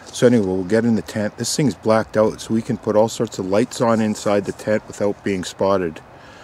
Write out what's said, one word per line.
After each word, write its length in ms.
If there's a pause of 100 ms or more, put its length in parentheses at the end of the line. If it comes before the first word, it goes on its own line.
So 220
anyway, 180
we'll 180
get 220
in 80
the 80
tent. 360
This 180
thing's 180
blacked 440
out, 220
so 140
we 80
can 160
put 180
all 140
sorts 300
of 80
lights 340
on 180
inside 460
the 60
tent 340
without 380
being 200
spotted, 580 (420)